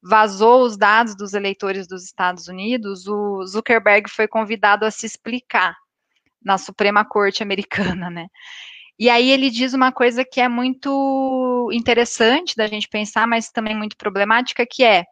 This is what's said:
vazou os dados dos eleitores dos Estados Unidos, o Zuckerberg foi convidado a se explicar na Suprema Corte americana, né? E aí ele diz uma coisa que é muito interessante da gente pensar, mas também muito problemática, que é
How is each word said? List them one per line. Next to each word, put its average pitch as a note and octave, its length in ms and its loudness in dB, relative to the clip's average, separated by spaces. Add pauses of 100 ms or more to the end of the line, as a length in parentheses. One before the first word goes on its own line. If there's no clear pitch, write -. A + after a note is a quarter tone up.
vazou G#3+ 600 4
os A3 140 -2
dados G#3+ 380 4
dos G3 180 -10
eleitores G3 540 -4
dos F3+ 160 -14
Estados F3+ 440 -6
Unidos, G3 600 -8
o G3+ 380 -6
Zuckerberg G#3 640 2
foi G#3+ 180 -2
convidado G#3 580 0
a A3 60 -2
se - 140 -12
explicar G#3+ 680 -4 (680)
na G3 140 0
Suprema G3+ 480 0
Corte G3+ 380 -2
americana, F#3+ 640 -6
né? E3+ 180 -12 (720)
E A3+ 100 4
aí A#3+ 200 4
ele C4+ 200 4
diz A#3+ 240 -2
uma C4 180 2
coisa B3 340 0
que B3+ 160 -4
é B3 60 2
muito C4 1300 -2
interessante A#3 840 0
da G#3+ 120 0
gente G#3+ 200 -6
pensar, G#3+ 400 -2
mas A#3 240 -2
também G#3+ 240 -6
muito G#3+ 220 -8
problemática, G#3+ 680 0
que - 180 -2
é G3 280 6